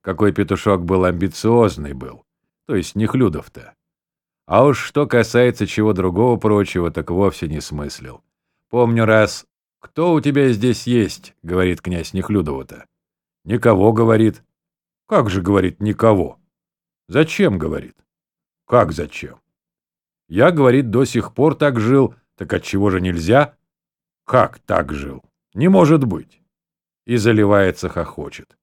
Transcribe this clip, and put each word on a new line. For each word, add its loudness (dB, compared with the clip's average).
какой 0
петушок 0
был 2
амбициозный 0
был, -16
то -6
есть -4
Нехлюдов-то. -4
А 4
уж 2
что -4
касается 0
чего 0
другого 0
прочего, 0
так -8
вовсе -2
не -6
смыслил. -14
Помню 2
раз: 2
"Кто -2
у 2
тебя 2
здесь -2
есть?" — -2
говорит -2
князь -8
Нехлюдову-то. -6
"Никого", — 2
говорит. 2
"Как 0
же", — -2
говорит, — 0
"никого?" 0
"Зачем?" — 0
говорит. -8
"Как 2
зачем?" -12
"Я", — 2
говорит, — 2
"до 2
сих -4
пор 0
так 0
жил, 2
так -8
отчего -2
же -2
нельзя?" 0
"Как 0
так -4
жил? -12
Не 0
может 4
быть!" -8
И -2
заливается, 2
хохочет. -12